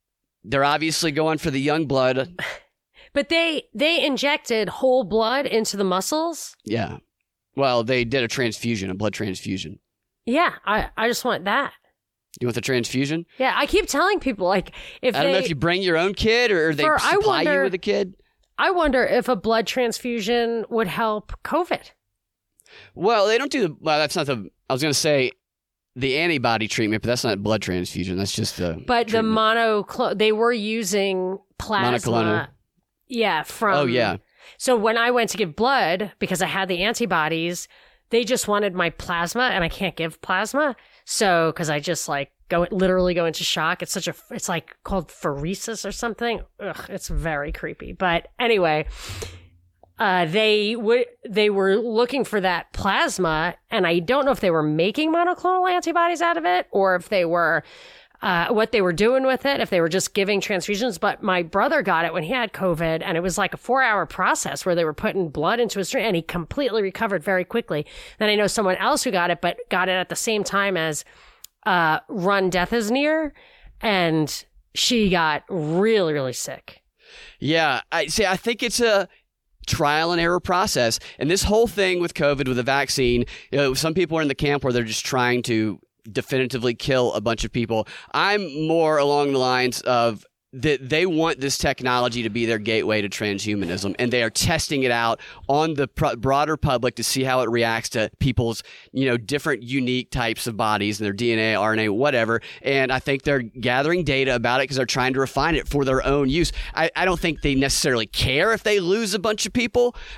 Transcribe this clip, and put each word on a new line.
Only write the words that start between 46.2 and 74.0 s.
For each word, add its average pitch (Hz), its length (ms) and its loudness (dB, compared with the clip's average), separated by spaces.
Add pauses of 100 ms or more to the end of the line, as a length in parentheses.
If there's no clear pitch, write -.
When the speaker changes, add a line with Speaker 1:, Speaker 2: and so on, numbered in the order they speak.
Speaker 2:
Ugh, 196 280 -10
it's - 200 -10
very 151 420 -4
creepy. 156 420 -10
But 175 360 -2 (100)
anyway, 180 480 2 (1120)
uh, 185 280 2
they 214 500 2
would, 233 300 2 (220)
they 208 220 2
were 196 260 4
looking 240 480 0
for 208 160 -2
that 180 320 -2
plasma, 185 840 0 (140)
and 202 160 2
I 170 140 2
don't 254 240 2
know 269 80 4
if 214 80 -2
they 190 100 2
were 165 120 2
making 180 500 0
monoclonal 359 580 2
antibodies 339 520 0
out 339 140 2
of 330 100 -4
it 359 240 0
or 190 240 2
if 180 140 -4
they 185 160 2
were, 165 380 2 (580)
uh, 170 280 0
what 220 240 2
they 226 80 2
were 180 120 2
doing 240 320 2
with 262 220 0
it, 277 140 2
if - 100 -4
they 180 100 2
were 165 80 2
just 180 240 -2
giving 196 280 0
transfusions. 202 580 -2
But - 240 -2
my 180 220 0
brother 226 380 2
got 170 220 2
it 165 80 -2
when 165 120 -4
he 170 80 -6
had 240 200 -4
covid, 165 520 -2
and 185 120 -2
it 165 40 0
was, 180 180 -2
like, 190 160 -2
a - 20 -8
four-hour 233 500 0
process 190 600 -2
where 185 80 2
they 170 100 2
were 156 80 0
putting 190 360 -2
blood 160 320 0
into 220 180 -2
his 190 100 -4
drink, 247 160 -2
and 214 120 0
he 165 60 -2
completely 208 600 -2
recovered 196 400 -2
very 185 220 0
quickly. 175 420 -4 (320)
Then 214 100 2
I 214 60 4
know 208 140 4
someone 196 260 0
else 226 300 0
who 247 80 0
got 175 180 2
it, 170 100 -2
but 175 180 -2 (120)
got 185 180 2
it 185 40 0
at 180 160 -2
the - 80 -8
same 214 260 -2
time 196 340 0
as, 160 280 -2 (600)
uh, 165 440 4
Run 190 420 0
Death 180 220 0
Is 226 180 0
Near, 294 440 0 (460)
and 170 640 0 (300)